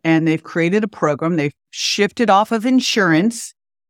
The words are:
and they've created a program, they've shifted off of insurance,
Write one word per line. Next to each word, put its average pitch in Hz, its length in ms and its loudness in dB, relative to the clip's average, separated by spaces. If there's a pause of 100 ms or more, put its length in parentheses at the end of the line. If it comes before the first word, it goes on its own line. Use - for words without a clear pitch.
and 160 240 2
they've 160 160 0
created 180 400 -2
a 208 60 -6
program, 160 480 -2
they've 143 180 -4 (160)
shifted - 580 -2
off 202 220 2
of 226 160 -2
insurance, 226 880 0 (360)